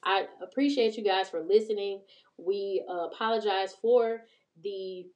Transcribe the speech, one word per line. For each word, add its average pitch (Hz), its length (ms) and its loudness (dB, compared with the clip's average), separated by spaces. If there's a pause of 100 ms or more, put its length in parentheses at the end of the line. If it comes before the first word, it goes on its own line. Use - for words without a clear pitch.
I 190 220 0 (140)
appreciate 247 560 2
you - 60 -8
guys 190 260 2
for 165 140 -4
listening. 202 600 0 (340)
We, 196 520 -2
uh, 175 240 -4
apologize 208 640 0
for 226 500 2 (380)
the 190 540 -8